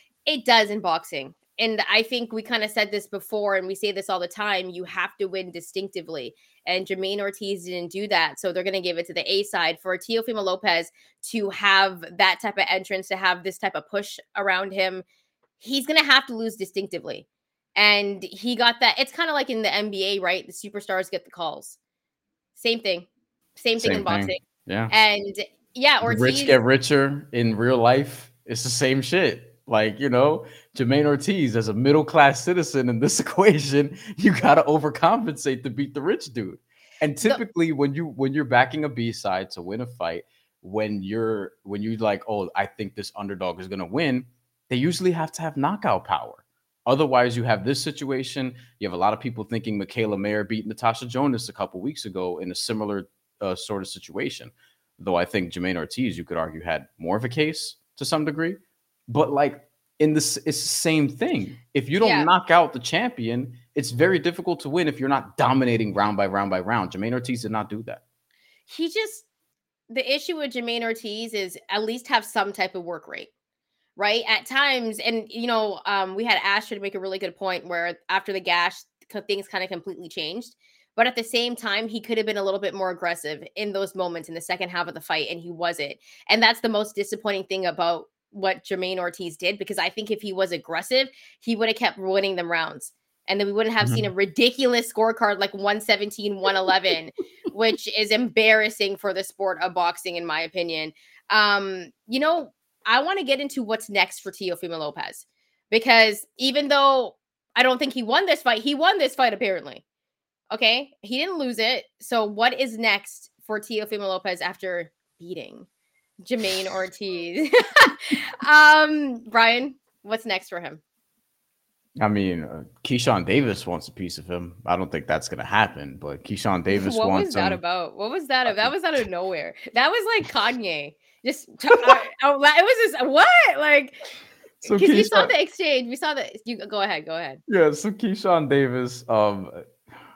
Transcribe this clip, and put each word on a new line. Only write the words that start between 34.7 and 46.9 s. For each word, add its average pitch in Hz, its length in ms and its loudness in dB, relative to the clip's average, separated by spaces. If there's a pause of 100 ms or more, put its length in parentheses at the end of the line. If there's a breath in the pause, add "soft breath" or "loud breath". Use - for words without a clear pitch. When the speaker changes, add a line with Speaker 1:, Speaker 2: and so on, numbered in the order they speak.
Speaker 2:
to 135 60 -6
beat 139 240 -6
the 143 80 -6
rich 165 320 -4
dude. 95 260 -8 (420 soft breath)
And 151 160 0
Speaker 1:
The 226 120 0
Speaker 2:
typically, 165 440 0
when 139 200 0
you, 165 120 -4
when 135 280 -2
you're 147 120 -2
backing 127 400 2
a 143 40 -6
B 117 220 -2
side 95 400 -4
to 92 100 -12
win 101 200 -8
a 123 40 -8
fight, 87 380 -8 (380)
when 104 420 -4
you're, 107 500 -4 (100)
when 101 200 -8
you 113 140 -4
like, 104 320 0
"Oh, 101 260 -4
I 98 120 0
think - 280 -10
this 101 220 -12
underdog 95 420 -6
is 92 80 -12
gonna 95 180 -8
win," 127 400 -2 (440)
they 127 80 -2
usually 175 340 0
have 160 220 -4
to - 80 -12
have 156 160 -6
knockout 143 480 0
power. 58 400 -6 (420)
Otherwise, 127 480 4